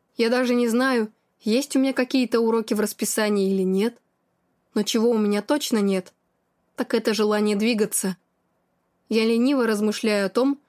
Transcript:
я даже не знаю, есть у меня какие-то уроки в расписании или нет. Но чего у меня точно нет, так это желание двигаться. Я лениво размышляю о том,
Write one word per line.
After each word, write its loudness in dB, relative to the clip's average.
я 0
даже 2
не 2
знаю, 0
есть -2
у 2
меня 2
какие-то 0
уроки 0
в -2
расписании -2
или 0
нет. -2
Но 0
чего 0
у 2
меня 0
точно -2
нет, -2
так -4
это 0
желание 0
двигаться. -2
Я 0
лениво 2
размышляю 0
о -6
том, 0